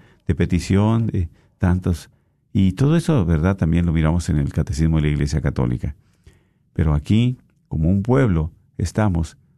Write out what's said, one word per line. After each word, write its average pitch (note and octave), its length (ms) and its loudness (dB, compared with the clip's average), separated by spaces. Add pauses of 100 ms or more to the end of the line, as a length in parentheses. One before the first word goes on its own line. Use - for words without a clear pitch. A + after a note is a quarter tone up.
(280)
de - 80 0
petición, G2+ 720 0
de F2+ 220 -4 (300)
tantos. F2+ 500 0 (420)
Y F#2+ 220 2
todo C#3+ 220 2
eso, D3+ 300 0
¿verdad? E2+ 320 0
También E2 280 0
lo E2 80 0
miramos D#2+ 360 0
en D#2+ 80 0
el C#2+ 140 -2
Catecismo D#2+ 460 0
de D2+ 60 0
la D2+ 60 2
Iglesia C#2+ 320 -2
Católica. C2 540 -4 (800)
Pero D#2 200 0
aquí, A2 440 0 (300)
como D#2 220 -2
un G2 140 2
pueblo, G#2+ 480 0 (260)
estamos F#2 600 -2 (200)